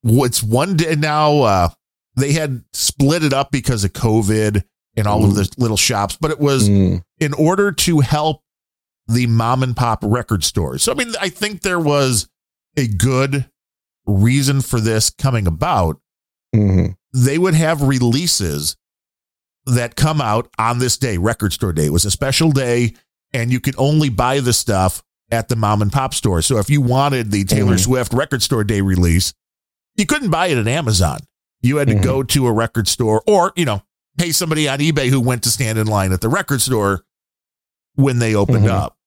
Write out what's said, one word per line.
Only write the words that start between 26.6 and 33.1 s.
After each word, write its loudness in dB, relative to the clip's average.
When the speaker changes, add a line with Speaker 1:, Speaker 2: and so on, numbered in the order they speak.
Speaker 1:
you 2
wanted 0
the 0
Taylor 2
Speaker 2:
Mm-hmm. 2
Speaker 1:
Swift 0
Record -2
Store 0
Day 0
release, 2
you 0
couldn't 0
buy 0
it 0
at -2
Amazon. 0
You 2
had 0
to 2
Speaker 2:
Mm-hmm. 2
Speaker 1:
go 0
to 0
a 2
record -2
store 0